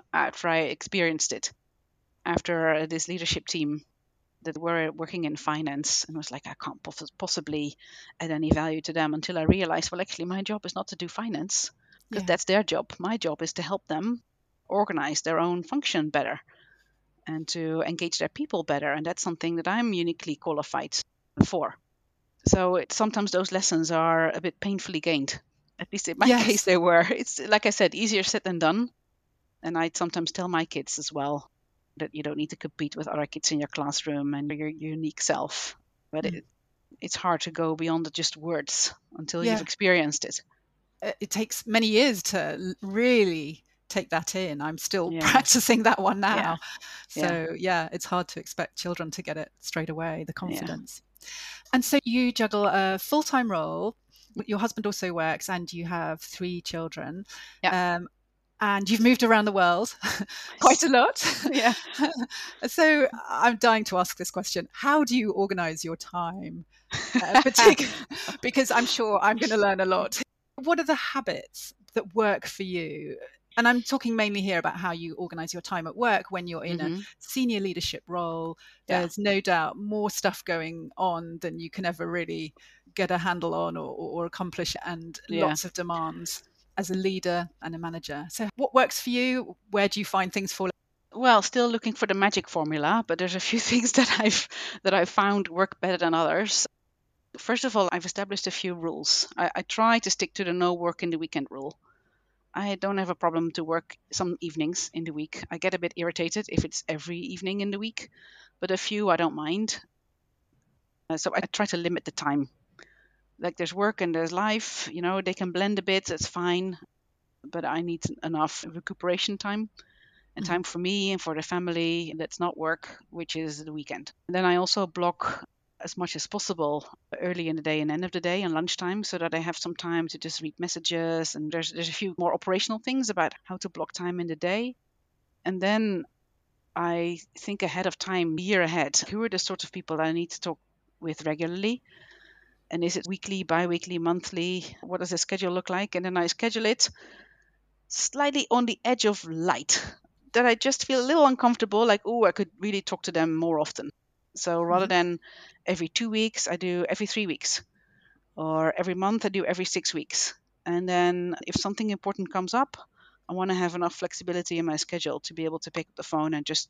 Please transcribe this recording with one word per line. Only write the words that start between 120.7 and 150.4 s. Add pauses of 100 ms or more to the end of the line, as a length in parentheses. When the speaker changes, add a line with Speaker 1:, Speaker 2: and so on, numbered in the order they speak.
Speaker 1:
me
and
for
the
family
that's
not
work, (120)
which
is
the
weekend. (160)
And
then
I
also
block (360)
as
much
as
possible (360)
early
in
the
day
and
end
of
the
day
and
lunchtime,
so
that
I
have
some
time
to
just
read
messages.
And
there's,
there's
a
few
more
operational
things
about (120)
how
to
block
time
in
the
day. (680)
And
then (720)
I (180)
think
ahead
of
time,
a
year
ahead,
who
are
the
sorts
of
people
I
need
to
talk (400)
with
regularly? (920)
And
is
it
weekly,
bi-weekly,
monthly? (180)
What
does
the
schedule
look
like?
And
then
I
schedule
it (1000)
slightly
on
the
edge
of
light, (500)
that